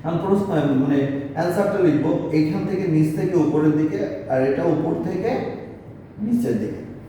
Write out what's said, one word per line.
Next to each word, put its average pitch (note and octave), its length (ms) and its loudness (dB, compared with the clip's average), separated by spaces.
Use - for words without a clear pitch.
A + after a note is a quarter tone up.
আমি E3 140 -2
প্রশ্ন, G3 180 4
মানে, - 500 0
অ্যান্সারটা F#3 500 0
লিখবো D#3 480 2
এইখান D#3 360 2
থেকে F#3+ 200 -2
নিচ D#3 280 2
থেকে F#3 200 -2
উপরের D3+ 420 4
দিকে, G3 220 0
আর C3 120 2
এটা C#3 220 2
উপর D#3 300 2
থেকে F#3+ 260 -2
নিচের - 380 0
দিকে। - 220 -6